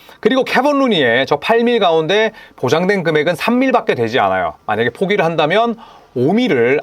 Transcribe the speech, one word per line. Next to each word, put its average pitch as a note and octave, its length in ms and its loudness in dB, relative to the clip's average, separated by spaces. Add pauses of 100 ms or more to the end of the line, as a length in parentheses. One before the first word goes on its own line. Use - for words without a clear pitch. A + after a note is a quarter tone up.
(200)
그리고 C4 220 0
케본 C#4 360 0
루니의 C3+ 480 2
저 C#3+ 120 0
팔 A#3 260 0
밀 A#3+ 140 2
가운데 F#3 540 0 (240)
보장된 F3+ 460 0
금액은 D#3 320 0
삼 A#3 240 -2
밀밖에 B3 360 0
되지 A#2+ 260 0
않아요. F#2 340 0 (100)
만약에 A2 240 -2
포기를 F#3+ 340 -2
한다면 E3+ 540 0 (380)
오 C3 180 0
밀을 D3 500 0